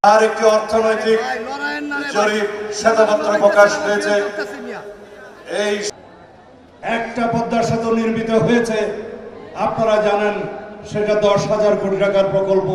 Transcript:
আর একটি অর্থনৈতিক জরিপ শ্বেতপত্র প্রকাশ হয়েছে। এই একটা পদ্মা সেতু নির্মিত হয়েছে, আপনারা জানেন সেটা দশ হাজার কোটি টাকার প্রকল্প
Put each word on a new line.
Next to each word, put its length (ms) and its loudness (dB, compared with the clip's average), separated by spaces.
আর 160 6
একটি 160 -2
অর্থনৈতিক 640 0
জরিপ 340 0
শ্বেতপত্র 500 2
প্রকাশ 280 6
হয়েছে। 300 0
এই 100 0
একটা 280 -4
পদ্মা 340 0
সেতু 200 -2
নির্মিত 320 -2
হয়েছে, 320 2
আপনারা 300 0
জানেন 260 0
সেটা 240 0
দশ 140 4
হাজার 300 2
কোটি 220 -2
টাকার 300 2
প্রকল্প 400 2